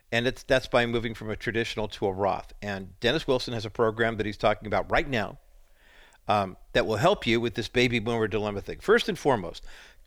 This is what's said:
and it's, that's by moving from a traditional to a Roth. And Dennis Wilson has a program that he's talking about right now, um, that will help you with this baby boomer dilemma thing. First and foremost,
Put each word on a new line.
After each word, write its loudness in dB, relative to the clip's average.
and 0
it's, -4
that's 2
by 4
moving -2
from -8
a -4
traditional -4
to -4
a 2
Roth. -2
And -8
Dennis 0
Wilson 0
has -6
a -8
program 2
that -2
he's -6
talking 2
about -2
right 2
now, -4
um, 2
that 4
will 0
help 4
you 4
with -2
this -4
baby 2
boomer 0
dilemma -2
thing. -10
First 2
and -4
foremost, 0